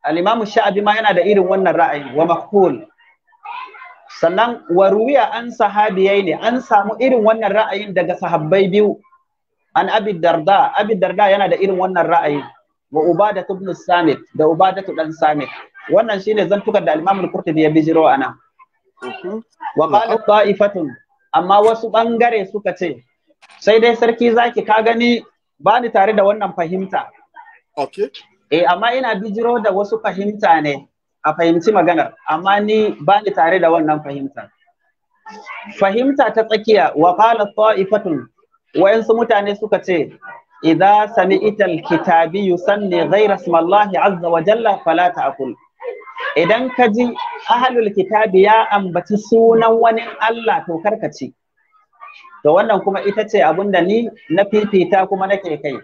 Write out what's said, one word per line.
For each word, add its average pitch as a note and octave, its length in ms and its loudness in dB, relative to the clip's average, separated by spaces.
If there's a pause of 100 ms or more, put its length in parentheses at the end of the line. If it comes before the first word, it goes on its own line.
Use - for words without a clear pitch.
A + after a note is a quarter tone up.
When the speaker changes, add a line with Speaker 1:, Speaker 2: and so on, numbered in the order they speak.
Speaker 1:
Al-Imam F#3+ 420 -2
Sha'bi G3+ 360 0
ma G#3 120 2
yana G#3+ 200 0
da F3 80 2
irin G3 260 2
wannan F#3 260 0
ra'ayi, C#3+ 400 -2
wa D#3 120 2
Makhul. E3+ 600 0 (1300)
Sannan G#3+ 500 0
wa F#3+ 200 4
ruwiya A3+ 420 2
an A#3+ 180 -8
sahabiyai G3+ 760 0
ne, D#3+ 100 -2
an A#3+ 260 -2
samu G#3+ 400 0
irin B3 240 2
wannan A3 260 2
ra'ayin G3+ 440 -4
daga F3 240 -2
sahabbai E3+ 520 0
biyu, G#3 300 0 (760)
an C#3+ 140 0
Abi G3+ 260 -2
Darda, E3 600 2
Abi G#3+ 200 0
Darda F#3 340 0
yana G3 200 2
da E3+ 60 2
irin F#3+ 220 0
wannan F#3 300 0
ra'ayi. D#3 340 0 (480)
Wa D3+ 140 -2
Ubadah F#3 440 0
ibn F#3+ 260 -8
Samit, E3+ 440 0 (160)
da D#3 140 0
Ubadah F#3 340 0 (140)
dan D#3 160 -6
Samit. D3+ 360 -2 (420)
Wannan G3+ 340 0
shine G#3 240 -2
zantukan G3+ 360 -2
da D#3+ 80 0
Al-Imam F#3 280 -2
Al-Qurtubi E3+ 420 -4
ya D3+ 80 4
bijiro D#3+ 380 2
a C#3 80 4
nan. B2 180 -6 (680)
Speaker 2:
Mhm. - 420 -12 (320)
Speaker 1:
Wa D#3 120 0
qala G#3+ 280 0
Speaker 2:
Na'am. A3 100 -6
Speaker 1:
ta'ifatun, G3+ 600 2 (440)
amma F3+ 300 4
wasu A3 300 0
bangare A3+ 580 0
suka G3+ 240 -6
ce, D3 300 -8 (560)
sai G#3+ 180 4
dai A#3 160 4
sarki A#3 400 2
zaki A#3+ 300 0
ka A3 180 2
gani A#3 400 2 (380)
ba G3+ 200 2
ni A#3+ 100 -4
tare G3+ 220 2
da G3 120 2
wannan G3+ 320 0
fahimta. F#3 500 -6 (720)
Speaker 2:
Okay. E3+ 340 -6 (400)
Speaker 1:
Eh, E3 160 2
amma G3+ 300 0
ina B3 180 -2
bijiro A3+ 480 -4
da G#3 80 0
wasu G3+ 320 -4
fahimta G3+ 600 -2
ne, C#3+ 260 -6 (360)
a D#3 100 -2
fahimci E3+ 360 0
maganar, E3+ 440 0 (140)
amma F#3 320 0
ni G#3+ 440 0
ba G3 180 2
ni G#3 80 -2
tare F3 300 0
da E3+ 100 2
wannan D3+ 320 0
fahimta. C#3 460 -12 (1300)
Fahimta A#3+ 560 0
ta A3 80 2
tsakiya, G#3 540 2
wa F3 200 4
qala G#3+ 380 2
ta'ifatun, G3 720 -2 (480)
wayansu A3 400 2
mutane G#3+ 400 0
suka G#3 260 -4
ce, E3 300 -2 (540)
"Idza G3 500 4
sami'ta G3 500 2
al-kitabi E3 840 0
yusanni F3+ 580 -2
ghayra G3 300 2
ismallahi F#3 580 0
azza F3 320 0
wa E3 140 0
jalla G#3 400 0
fala F3 320 2
ta'kul." C3+ 400 -6 (840)
Idan A3+ 380 0
ka B3 140 4
ji A#3 260 0 (320)
ahlul A#3+ 480 0
kitabi G3 480 2
ya A3 280 4
ambaci F#3+ 460 -2
sunan A3+ 640 4
wani A3+ 240 2 (180)
Allah, A3 460 -2
to E3 160 -6
kar G#3 160 -2
ka D#3 120 -8
ci. - 240 -14 (1080)
To D3+ 160 4
wannan G#3+ 240 0
kuma G3 200 -4
ita G3+ 260 -2
ce G#3+ 100 0
abin F3 320 0
da F#3 100 2
ni G#3+ 280 0 (220)
na F#3 140 2
fifita G3+ 640 0
kuma F#3+ 180 -4
nake F#3 360 -4
kai. C3 220 -6